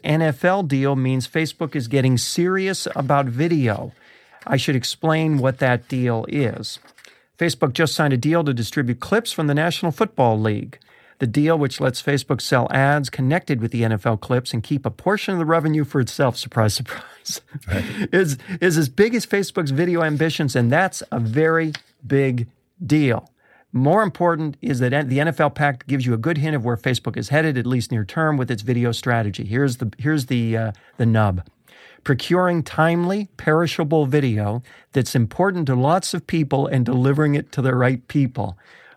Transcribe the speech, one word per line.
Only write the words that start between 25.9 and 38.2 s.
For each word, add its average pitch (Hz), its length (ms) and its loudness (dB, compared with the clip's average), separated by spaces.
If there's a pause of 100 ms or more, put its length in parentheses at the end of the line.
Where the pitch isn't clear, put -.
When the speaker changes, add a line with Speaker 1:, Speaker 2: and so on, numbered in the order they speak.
Speaker 1:
you 123 80 2
a - 20 0
good 156 220 0
hint 151 180 0
of 113 80 -2
where 120 140 0
Facebook 117 400 -2
is 107 100 -6
headed, 151 300 2
at 117 80 -2
least 123 260 -2
near 107 140 -2
term, 156 320 0
with 127 120 -2
its 104 120 -4
video 120 280 0
strategy." 113 540 -2
Here's 123 320 0
the, 110 220 -4
here's 147 260 0
the, 117 320 0
uh, 110 160 -2 (240)
the 123 80 0
nub. 107 420 2 (560)
"Procuring 170 600 0
timely, 175 720 0
perishable 156 720 0
video 120 560 0 (300)
that's 131 220 0
important 170 520 0
to 131 80 0
lots 151 400 2
of 175 120 -6
people 143 400 0
and 127 200 0
delivering 139 480 2
it - 180 -4
to - 80 -4
the 131 140 0
right 123 340 0
people." 127 480 -2 (400)